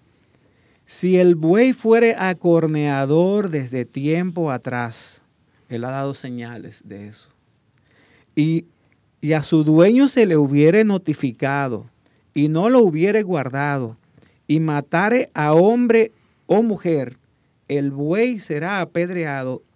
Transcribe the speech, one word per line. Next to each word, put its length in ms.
"Si 320
el 180
buey 380
fuere 440
acorneador 1300
desde 360
tiempo 680
atrás", 680
él 140
ha 80
dado 220
señales 720
de 220
eso, 220
"y, 300
y 120
a 100
su 200
dueño 440
se 180
le 120
hubiere 460
notificado, 1080
y 160
no 200
lo 120
hubiere 420
guardado, 720
y 120
matare 720
a 200
hombre 580
o 180
mujer, 540
el 240
buey 480
será 400
apedreado 840